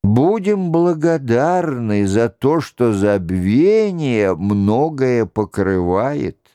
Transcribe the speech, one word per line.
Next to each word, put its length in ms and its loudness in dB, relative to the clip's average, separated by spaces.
Будем 640 2
благодарны 1400 0
за 220 0
то, 320 0
что 320 -2
забвение 1400 0
многое 920 0
покрывает 1120 -2